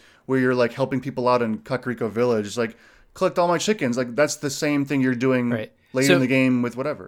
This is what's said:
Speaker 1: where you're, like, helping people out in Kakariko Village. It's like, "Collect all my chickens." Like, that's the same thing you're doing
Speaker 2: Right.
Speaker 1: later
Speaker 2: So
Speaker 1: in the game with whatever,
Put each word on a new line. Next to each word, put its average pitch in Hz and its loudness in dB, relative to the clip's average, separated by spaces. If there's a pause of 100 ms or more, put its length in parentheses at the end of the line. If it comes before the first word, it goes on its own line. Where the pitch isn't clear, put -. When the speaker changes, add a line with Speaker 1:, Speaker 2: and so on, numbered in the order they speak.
(260)
Speaker 1:
where 131 0
you're, 127 2
like, 120 2
helping 131 -2
people 127 -2
out 123 4
in 110 -2
Kakariko 120 -4
Village. 113 0
It's 104 -8
like, 113 -2 (380)
"Collect 180 -2
all 175 4
my 175 2
chickens." 151 0
Like, 123 -4
that's 143 2
the 147 -6
same 143 -2
thing 143 -2
you're 131 2
doing 123 2
Speaker 2:
Right. 113 -6 (220)
Speaker 1:
later 131 2
Speaker 2:
So 139 6
Speaker 1:
in 131 4
the 127 2
game 131 2
with 120 -4
whatever, 127 -6